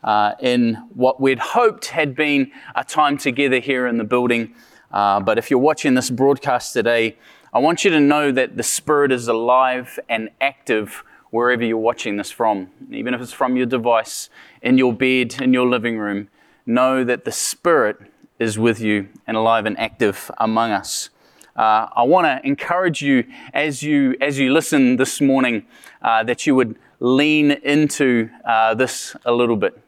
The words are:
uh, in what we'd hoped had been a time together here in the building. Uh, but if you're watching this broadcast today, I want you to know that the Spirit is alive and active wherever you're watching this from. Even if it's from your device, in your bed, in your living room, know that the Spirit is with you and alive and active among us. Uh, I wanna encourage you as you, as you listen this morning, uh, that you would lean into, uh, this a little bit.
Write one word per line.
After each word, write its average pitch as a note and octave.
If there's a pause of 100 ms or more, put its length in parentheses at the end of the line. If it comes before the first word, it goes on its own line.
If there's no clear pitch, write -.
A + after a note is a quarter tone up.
uh, G#2
in B2 (180)
what B2+
we'd C3+
hoped A3
had D3+
been C#3+ (240)
a -
time C#3+
together C3
here B2+
in A#2
the A2
building. A#2+ (360)
Uh, G2+
but G#2+
if -
you're C3
watching D3
this B2+
broadcast C3
today, A2+ (340)
I A2+
want E3
you G3
to D#3
know D3
that B2+
the A#2
Spirit C#3+
is A#2+
alive B2+ (100)
and A2 (100)
active A#2+ (260)
wherever A#2+
you're A2+
watching A2+
this G2+
from. G2+ (200)
Even A2+
if A#2+
it's A#2+
from B2+
your B2+
device, A#2 (320)
in B2+
your B2+
bed, B2+
in B2+
your B2+
living A#2
room, G#2 (360)
know C3
that A#2+
the A2+
Spirit C3 (400)
is A2
with A2+
you G#2 (180)
and A2
alive A2+
and G#2
active A2
among A2+
us. - (460)
Uh, A2
I A#2+
wanna D3
encourage E3+
you C3+ (280)
as D3
you, C#3+
as C#3
you C3
listen C3+
this B2+
morning, C3 (340)
uh, A2+
that A#2
you C#3+
would A#2+ (220)
lean D3
into, C#3 (140)
uh, A2+
this - (120)
a A#2+
little A#2+
bit. F#2+ (120)